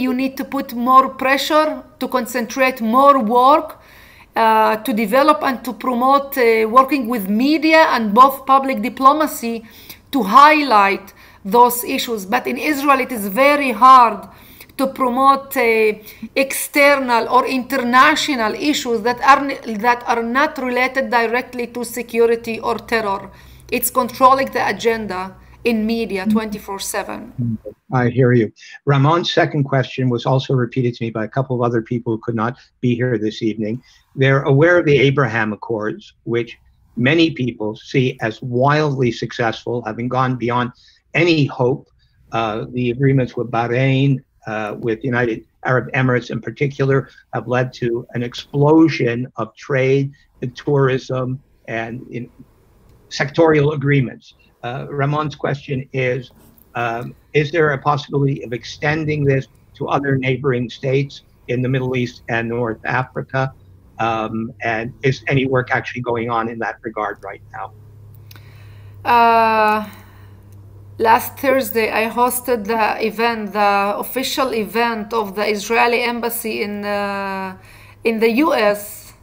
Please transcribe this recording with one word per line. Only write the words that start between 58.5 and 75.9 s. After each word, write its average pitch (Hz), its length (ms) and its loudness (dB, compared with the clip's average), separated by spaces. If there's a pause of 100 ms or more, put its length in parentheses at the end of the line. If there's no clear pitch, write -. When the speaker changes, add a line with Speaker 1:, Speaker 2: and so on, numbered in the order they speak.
Speaker 2:
extending 151 720 -4
this 135 140 -2 (280)
to - 140 -8
other 143 280 0
neighboring 127 540 -2
states 139 520 -4 (260)
in 123 120 -2
the 127 80 -2
Middle 127 280 -2
East 120 320 -6
and 117 200 -2
North 117 320 -4 (220)
Africa? 135 500 -6 (480)
Um, 113 520 -4 (100)
and 117 300 -4 (100)
is 135 260 -2
any 135 180 2
work 127 240 0
actually 123 300 -4
going 120 280 -4
on 117 200 -2
in 120 120 -10
that 107 220 -6
regard 107 400 -8
right 101 200 -16 (100)
now? 107 140 -12 (1400)
Speaker 1:
Uh, 220 840 4 (1080)
last - 400 0
Thursday, 233 540 0
I 220 160 0
hosted 247 560 -2
the 220 460 -2
event, 220 420 -4
the 202 420 0 (100)
official 262 500 -4
event 220 580 -2
of 208 240 -2
the 208 100 -2
Israeli 233 560 0